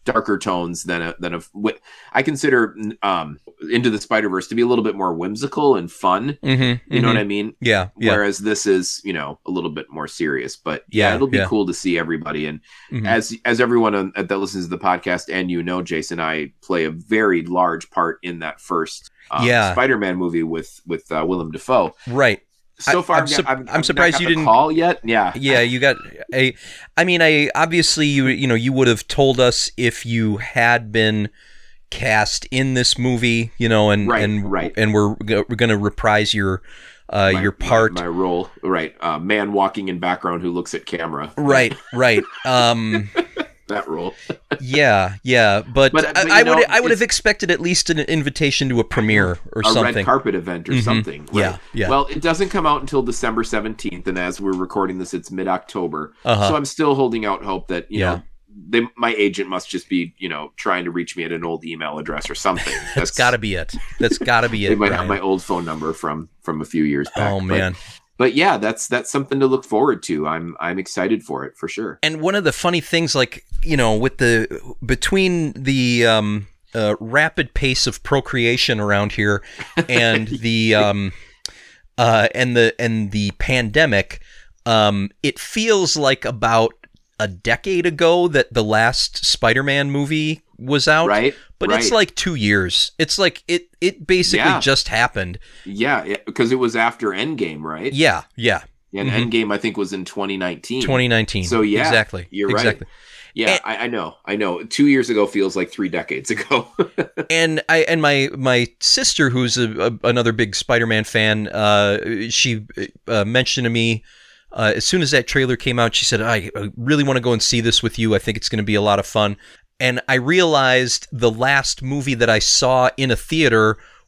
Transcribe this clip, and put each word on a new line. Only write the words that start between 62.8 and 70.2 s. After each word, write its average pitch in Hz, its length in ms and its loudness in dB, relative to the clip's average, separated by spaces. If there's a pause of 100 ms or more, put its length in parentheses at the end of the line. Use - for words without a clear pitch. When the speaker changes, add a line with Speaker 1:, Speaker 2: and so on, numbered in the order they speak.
Speaker 2:
That's - 100 -12
Speaker 1:
That's - 160 -2
Speaker 2:
gotta 123 260 2
be 104 160 -4
it. 82 180 -6 (280)
That's 117 180 0
gotta 120 300 2
be 104 180 -2
Speaker 1:
<laughs> - 0 -
They 101 60 2
Speaker 2:
it, 104 60 2
Speaker 1:
might 101 120 2
have 92 160 -2
Speaker 2:
Brian. - 20 -2
Speaker 1:
my 98 120 -2
old 95 240 0
phone 87 200 -4
number 80 280 -6
from, 80 360 -8 (140)
from 78 180 -6
a 76 40 -8
few 78 180 -2
years 71 320 0
back. 71 180 -2
Speaker 2:
Oh, 98 60 -2
Speaker 1:
But, 95 80 -4
Speaker 2:
man. 92 300 -2 (420)
Speaker 1:
but 123 160 2
yeah, 156 240 4
that's, 107 300 -4
that's 127 220 -2
something 139 300 -2
to 135 60 6
look 131 180 0
forward 110 400 0
to. 78 220 -4